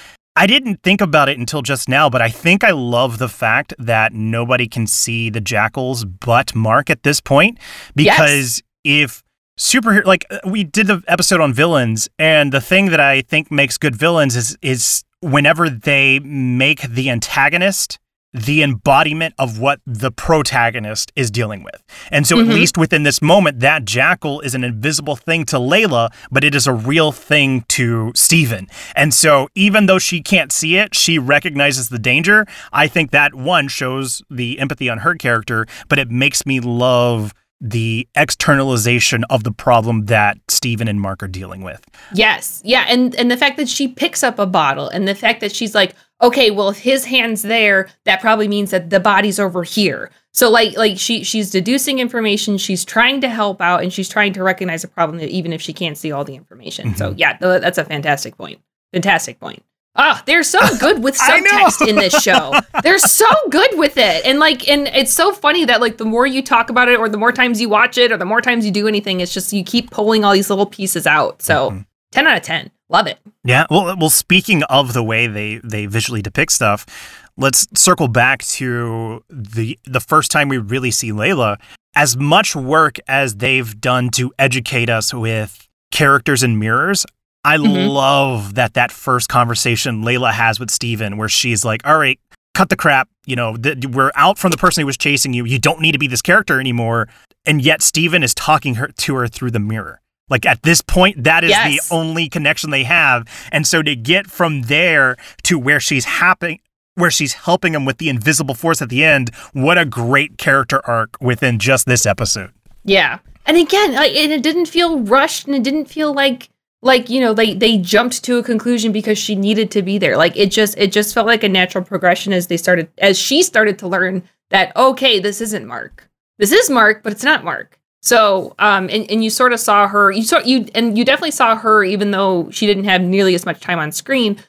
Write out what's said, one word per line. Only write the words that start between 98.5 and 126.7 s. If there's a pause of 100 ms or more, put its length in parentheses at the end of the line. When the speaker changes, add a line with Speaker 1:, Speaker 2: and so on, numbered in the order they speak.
Speaker 1:
her,
to
her
through
the
mirror. (280)
Like,
at
this
point,
that
is
Speaker 2:
Yes.
Speaker 1:
the
only
connection
they
have. (260)
And
so
to
get
from
there (280)
to
where
she's
happy, (320)
where
she's
helping
him
with
the
invisible
force
at
the
end, (220)
what
a
great
character
arc
within
just
this
episode. (340)
Speaker 2:
Yeah. (300)
And
again,
like,
and
it
didn't
feel
rushed,
and
it
didn't
feel
like, (340)
like,
you
know,
they,
they
jumped
to
a
conclusion
because
she
needed
to
be
there.
Like,
it
just,
it
just
felt
like
a
natural
progression
as
they
started, (100)
as
she
started
to
learn (260)
that,
okay,
this
isn't
Mark. (300)
This
is
Mark,